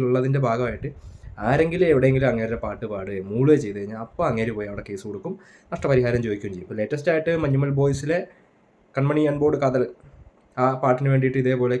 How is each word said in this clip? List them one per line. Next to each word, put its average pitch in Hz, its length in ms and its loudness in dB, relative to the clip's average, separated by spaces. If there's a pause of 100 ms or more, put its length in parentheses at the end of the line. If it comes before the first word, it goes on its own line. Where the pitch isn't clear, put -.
ഉള്ളതിൻ്റെ 131 440 2
ഭാഗമായിട്ട് 117 420 -2 (600)
ആരെങ്കിലും 160 420 4
എവിടെയെങ്കിലും 131 380 4
അങ്ങേരുടെ 113 340 -2
പാട്ട് 104 300 -8
പാടുകയോ 95 360 -6
മൂളുകയോ 131 340 4
ചെയ്ത് 101 140 -8
കഴിഞ്ഞാൽ 104 260 -8
അപ്പോൾ 170 260 -6
അങ്ങേര് 113 260 -2
പോയി 104 140 -6
അവിടെ 101 180 -10
കേസ് 101 200 -10
കൊടുക്കും, 101 240 -8 (400)
നഷ്ടപരിഹാരം 123 540 2
ചോദിക്കുകയും 101 280 -4
ചെയ്യും. 90 140 -12
ഇപ്പോൾ 110 120 -8
ലേറ്റസ്റ്റ് 143 340 -2
ആയിട്ട് 160 180 0 (120)
മഞ്ഞുമൽ 139 340 0
ബോയ്സിലെ 143 400 0 (760)
കൺമണി 147 360 2
അൻപോട് 147 320 2
കാതൽ, 127 220 2 (800)
ആ 127 40 4 (160)
പാട്ടിന് 135 300 2
വേണ്ടിയിട്ട് 131 300 2
ഇതേപോലെ 123 380 2